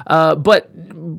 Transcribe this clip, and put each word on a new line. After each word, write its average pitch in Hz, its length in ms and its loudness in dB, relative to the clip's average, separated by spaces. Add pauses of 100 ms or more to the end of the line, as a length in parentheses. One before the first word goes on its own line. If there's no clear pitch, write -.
Uh, 160 280 2
but, 156 360 0 (480)